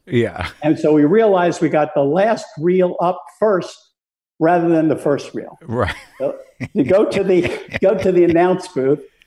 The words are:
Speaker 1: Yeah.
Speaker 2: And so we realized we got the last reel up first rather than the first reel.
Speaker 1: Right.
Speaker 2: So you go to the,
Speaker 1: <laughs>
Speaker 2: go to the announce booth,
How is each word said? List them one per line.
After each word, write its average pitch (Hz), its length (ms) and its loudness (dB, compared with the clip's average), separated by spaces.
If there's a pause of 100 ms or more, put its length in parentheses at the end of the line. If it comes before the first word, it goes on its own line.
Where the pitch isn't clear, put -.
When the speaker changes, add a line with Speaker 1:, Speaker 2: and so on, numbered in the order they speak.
Speaker 1:
Yeah. - 420 -2 (140)
Speaker 2:
And 151 180 0
so 151 140 2
we 151 120 4
realized 180 560 2
we 160 80 2
got 151 260 -2
the 143 80 2
last 196 420 0 (140)
reel 180 420 0
up 175 180 -2 (200)
first 202 360 -2 (640)
rather 170 300 2
than 160 200 2
the 135 80 0
first - 360 -4
reel. - 280 -12
Speaker 1:
Right. 110 340 -4 (220)
Speaker 2:
So - 200 -6 (360)
you 170 100 0
go 185 220 2
to - 180 -2
the, 180 360 0 (180)
Speaker 1:
<laughs> - 40 -12
Speaker 2:
go 143 160 2
to 185 140 0
the 175 120 4
announce 175 440 2
booth, 139 320 0 (280)